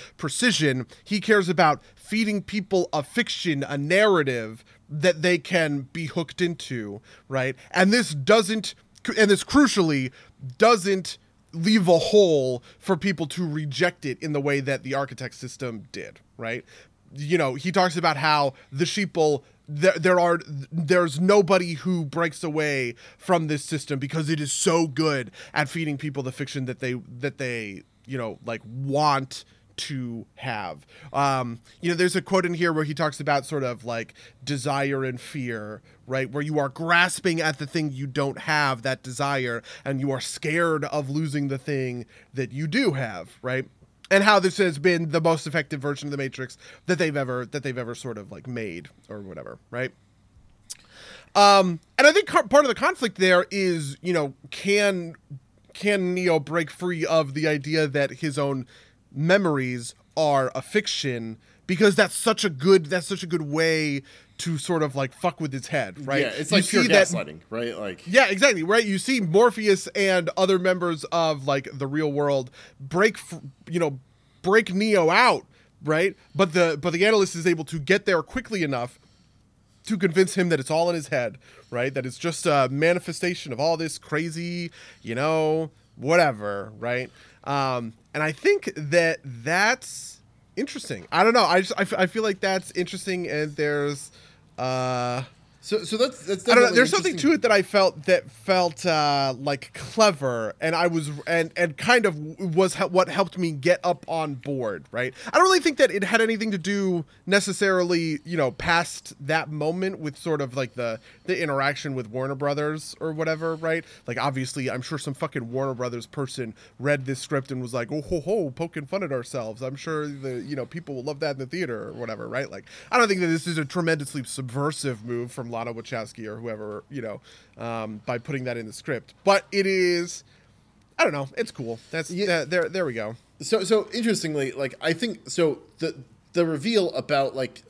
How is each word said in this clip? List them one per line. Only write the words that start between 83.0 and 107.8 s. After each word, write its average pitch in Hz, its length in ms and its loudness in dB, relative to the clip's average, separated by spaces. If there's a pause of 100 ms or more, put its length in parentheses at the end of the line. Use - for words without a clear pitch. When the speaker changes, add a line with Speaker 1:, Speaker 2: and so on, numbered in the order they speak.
Speaker 1:
of 110 40 -10
all 160 200 0
this 160 180 -6
crazy, 170 720 -6 (300)
you 113 140 -8
know, 156 560 0 (260)
whatever, 110 800 0
right? 123 320 -4 (340)
Um, 131 500 -2 (180)
and 151 100 -2
I 156 100 0
think 392 440 0
that 160 480 0
that's 165 960 -4 (360)
interesting. 147 540 -8
I 170 140 4
don't 226 80 6
know. 233 120 6
I 175 160 4
just, 190 180 -4
I, 196 40 0
f-, 196 140 -2
I 185 100 4
feel 220 160 -4
like 202 180 -2
that's 190 320 -2
interesting, 180 560 -6
and 151 280 -2
there's, 147 540 -2 (480)
uh, 127 640 -2 (380)
Speaker 2:
So, 214 220 -2
so 208 140 -6
that's, 247 280 0
that's 185 240 -4
Speaker 1:
I 226 60 8
don't - 0 -
know. 247 60 10
Speaker 2:
definitely 233 160 6
Speaker 1:
There's 247 140 6
something 370 240 2
Speaker 2:
interesting. 185 160 2
Speaker 1:
to 320 40 6
it 202 80 0
that 240 80 4
I 202 120 6
felt, 190 420 2
that 180 260 2
felt, 180 560 0
uh, 143 500 2
like, 143 380 -6
clever, 135 840 2
and 160 160 0
I 170 100 4
was, 160 240 0 (160)
and, 165 300 0
and 170 200 0
kind 220 300 4
of 170 100 2 (380)
was 185 220 4
he-, 202 80 0
what 180 240 2
helped 180 280 -2
me 175 140 0
get 156 320 2
up 175 240 -2
on 156 300 -4
board, 117 560 -6
right? 123 200 -4 (140)
I - 100 0
don't 330 60 8
really 370 160 6
think 302 200 0
that 262 120 6
it 202 140 -2
had 214 160 2
anything 220 320 0
to 196 60 -2
do 185 460 0 (220)
necessarily, 180 960 2